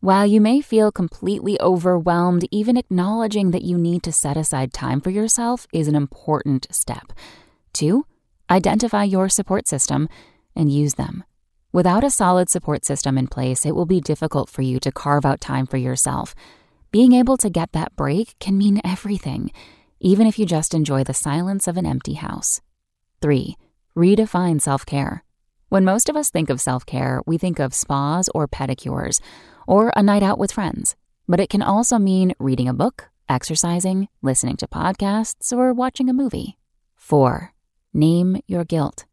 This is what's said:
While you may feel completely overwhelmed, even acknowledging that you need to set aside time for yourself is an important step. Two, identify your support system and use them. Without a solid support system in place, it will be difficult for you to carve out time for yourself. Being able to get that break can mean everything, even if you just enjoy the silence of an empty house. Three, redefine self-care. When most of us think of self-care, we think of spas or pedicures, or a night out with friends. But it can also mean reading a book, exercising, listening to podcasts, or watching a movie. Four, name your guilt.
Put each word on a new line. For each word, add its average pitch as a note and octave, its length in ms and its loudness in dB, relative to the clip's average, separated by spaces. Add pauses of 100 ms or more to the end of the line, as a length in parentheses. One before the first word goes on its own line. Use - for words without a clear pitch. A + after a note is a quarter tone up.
While F#3+ 240 4
you G#3 160 6
may A#3+ 220 4
feel G#3+ 280 2
completely F#3+ 680 -4
overwhelmed, F3 880 2
even G#3+ 280 2
acknowledging G#3 720 0
that F3 140 -2
you F3 120 -2
need E3+ 280 0
to E3 80 -6
set D3 260 -4
aside C3 340 -4
time C3 300 -4
for F3+ 80 -4
yourself A3+ 640 -2
is D#3 140 0
an D3+ 60 0
important C#3+ 760 -2
step. - 420 -8 (640)
Two, F#3 320 2 (420)
identify G#3 560 2
your F#3+ 240 0
support G3 400 -2
system C#3+ 400 -2 (480)
and D3+ 160 2
use C#3+ 220 2
them. - 280 -8 (520)
Without F3+ 300 4
a C#4 60 2
solid F3+ 400 2
support - 340 -2
system C#3 320 -2
in C3 120 0
place, C3 360 -4
it D3 100 -2
will E3+ 120 0
be F3+ 120 2
difficult D3+ 520 -2
for - 100 -8
you C3 180 0
to C3+ 140 -4
carve C#3+ 320 0
out C3+ 160 0
time C3 240 -4
for C3 140 -4
yourself. B2+ 560 -4 (560)
Being B3 240 8
able B3+ 240 4
to G#3+ 100 -2
get E3+ 240 -4
that - 240 -4
break D3 440 -2
can G3 180 -2
mean G3+ 260 2
everything, F#3 680 -6 (480)
even G3 280 4
if G#3+ 120 2
you G#3+ 60 2
just E3 300 -2
enjoy D3 280 0
the C3+ 120 -4
silence F3+ 520 -2
of F3 120 -4
an F3 80 -2
empty C3 260 -4
house. - 480 -6 (640)
Three, D3 340 0 (400)
redefine F3+ 640 2
self-care. C#3 640 -4 (460)
When G3 120 4
most F#3+ 280 2
of D4+ 60 -2
us D4+ 120 -2
think D#3+ 220 -2
of B2+ 100 -2
self-care, C3 640 -4
we E3 140 -2
think - 200 -4
of C3+ 140 -2
spas D3 640 -2
or D3+ 120 0
pedicures, - 760 -6 (440)
or G#3+ 300 4
a G#3 60 4
night G3+ 200 4
out G3 160 0
with G3 140 -2
friends. - 420 -4 (320)
But F3 140 2
it G3+ 80 0
can G3+ 140 0
also A3+ 360 2
mean F#3 400 2
reading C3 300 0
a B2+ 60 -2
book, - 340 -4 (220)
exercising, F3 800 -2 (120)
listening - 380 -2
to - 80 -6
podcasts, G3+ 880 -4
or B3+ 160 2
watching B3+ 380 -2
a - 20 2
movie. B3+ 460 -4 (380)
Four, C#3 580 2 (400)
name F3 520 2
your F3 180 -2
guilt. - 480 -4